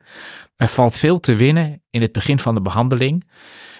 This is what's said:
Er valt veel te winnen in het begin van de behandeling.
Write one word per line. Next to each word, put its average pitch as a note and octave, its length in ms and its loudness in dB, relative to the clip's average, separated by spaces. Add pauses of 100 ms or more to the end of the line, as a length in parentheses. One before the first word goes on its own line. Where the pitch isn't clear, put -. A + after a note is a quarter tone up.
(560)
Er A2+ 120 0
valt A#2+ 280 2
veel E3 240 0
te B2 140 2
winnen D3 560 0
in A#2 100 -2
het A2+ 120 -2
begin C#3 260 0
van A#2 160 -2
de G#2+ 60 0
behandeling. B2+ 680 -2 (520)